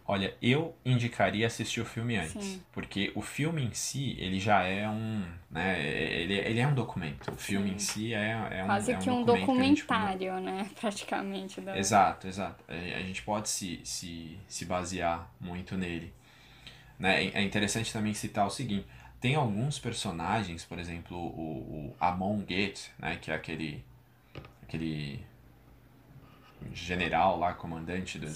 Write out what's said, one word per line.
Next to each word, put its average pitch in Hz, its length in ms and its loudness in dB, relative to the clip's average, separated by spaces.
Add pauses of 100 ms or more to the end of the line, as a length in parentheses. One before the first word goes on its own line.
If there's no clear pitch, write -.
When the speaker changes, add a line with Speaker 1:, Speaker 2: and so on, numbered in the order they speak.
(120)
Speaker 1:
Olha, 98 300 2
eu 139 420 4
indicaria 113 640 4
assistir 113 360 0
o 110 40 -2
filme 117 320 -2
antes, 87 260 -4
Speaker 2:
Sim. 98 280 -6
Speaker 1:
porque 98 420 -2
o 107 80 -4
filme 151 420 -2
em 101 120 0
si, - 420 -2
ele 95 220 -2
já 98 240 6
é 98 260 0
um, 110 340 -2 (280)
né, 90 340 0
ele, 82 480 0
ele 110 260 2
é 127 80 4
um 151 60 4
documento. 85 580 -2
O 67 60 -8
filme 98 320 0
Speaker 2:
Sim. 92 60 -2
Speaker 1:
em 98 40 -4
si 110 360 -2
é, 107 160 0 (260)
é 95 60 -2
um, - 20 -2
Speaker 2:
Quase 208 260 2
Speaker 1:
é 233 60 0
um - 40 -2
Speaker 2:
que 254 100 0
um 247 120 2
Speaker 1:
documento 233 220 6
que 277 60 4
a 254 140 6
gente 294 180 6
Speaker 2:
documentário, 190 580 0
né, 190 320 -4
<laughs> - 80 -16
praticamente, 196 800 -4
da 190 160 -6
Speaker 1:
Exato, 98 500 6
exato. 92 400 -6
A, - 60 -10
a 87 300 -4
gente 95 180 -6
pode 107 280 -2
se, - 340 -4
se, 82 520 -8 (120)
se - 180 -8
basear 87 760 -2
muito 90 380 -6
nele. 87 340 -4 (840)
Né? 92 280 6
É, - 120 -2
é 98 60 4
interessante 104 500 2
também 107 220 0
citar 104 320 2
o - 20 -2
seguinte, 104 380 -2 (340)
tem 131 140 4
alguns 131 420 2
personagens, 92 880 -2
por 85 140 -8
exemplo, 85 360 -8
o, 80 760 -6
o - 80 -14
Amon 92 400 2
Goeth, 95 580 -2
né, 85 240 -2
que - 80 -6
é 80 60 2
aquele, 78 500 -6 (800)
aquele 78 600 -4 (1500)
general 87 640 4
lá, 87 140 2
comandante 85 640 -6
do 78 80 -6
Speaker 2:
Sim. 78 80 -6